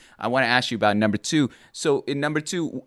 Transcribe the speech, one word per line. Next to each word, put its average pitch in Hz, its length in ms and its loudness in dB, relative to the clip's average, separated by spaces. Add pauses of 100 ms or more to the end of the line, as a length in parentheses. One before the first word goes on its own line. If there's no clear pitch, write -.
(200)
I 107 80 -6
wanna 127 200 0
ask 123 220 2
you 120 60 -4
about 104 220 2
number 107 200 2
two. 151 320 0 (220)
So 143 360 0
in 139 120 -2
number 151 220 -2
two, 156 460 -6